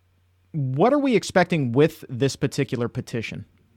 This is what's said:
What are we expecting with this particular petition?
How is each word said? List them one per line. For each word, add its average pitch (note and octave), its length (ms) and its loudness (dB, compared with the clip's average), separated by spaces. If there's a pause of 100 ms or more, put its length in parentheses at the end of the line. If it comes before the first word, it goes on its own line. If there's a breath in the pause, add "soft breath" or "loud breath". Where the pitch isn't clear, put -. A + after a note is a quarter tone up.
(540)
What D3 380 2
are D4 60 4
we C4+ 180 2
expecting E3+ 560 0
with D3 360 2
this B2+ 280 -2
particular A#2+ 520 -4
petition? - 560 -8 (320)